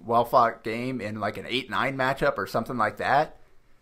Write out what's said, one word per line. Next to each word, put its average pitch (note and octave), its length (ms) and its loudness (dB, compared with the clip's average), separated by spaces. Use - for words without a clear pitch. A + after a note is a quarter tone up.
well-fought A#2 580 4
game A#2+ 380 -4
in, G#2+ 180 -8
like, G#2 160 -4
an F#2+ 140 -10
eight B2 200 -4
nine A#2+ 280 -2
matchup C3+ 400 0
or F#2+ 100 -4
something A#2+ 300 -4
like G#2 200 0
that, C3 400 2